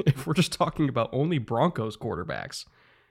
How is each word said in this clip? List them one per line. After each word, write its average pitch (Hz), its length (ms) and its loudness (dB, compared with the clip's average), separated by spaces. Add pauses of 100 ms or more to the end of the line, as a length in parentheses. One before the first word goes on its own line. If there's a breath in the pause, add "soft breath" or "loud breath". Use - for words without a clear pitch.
if - 220 2
we're 160 60 0
just 180 180 2
talking 156 380 2
about 117 240 0
only 151 240 2
Broncos 117 580 0
quarterbacks 82 680 -6 (460 soft breath)